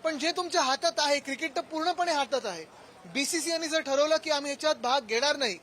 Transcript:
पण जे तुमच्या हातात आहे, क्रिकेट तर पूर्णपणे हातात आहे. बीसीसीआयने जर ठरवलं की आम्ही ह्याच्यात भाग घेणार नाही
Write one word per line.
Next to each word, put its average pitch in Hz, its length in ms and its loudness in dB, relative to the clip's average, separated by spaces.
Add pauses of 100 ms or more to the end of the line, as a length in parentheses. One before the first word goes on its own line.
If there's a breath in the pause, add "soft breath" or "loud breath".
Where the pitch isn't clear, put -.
पण 320 140 -2
जे 320 140 0
तुमच्या 349 300 0
हातात 277 360 2
आहे, 285 220 2
क्रिकेट 277 360 -4
तर 339 40 2
पूर्णपणे 330 520 -2
हातात 269 340 0
आहे. 165 180 -8 (400 loud breath)
बीसीसीआयने 302 640 -2
जर 311 120 2
ठरवलं 285 440 4
की 311 60 -4
आम्ही 285 200 0
ह्याच्यात 302 240 0
भाग 247 260 0
घेणार 240 360 0
नाही 233 260 -2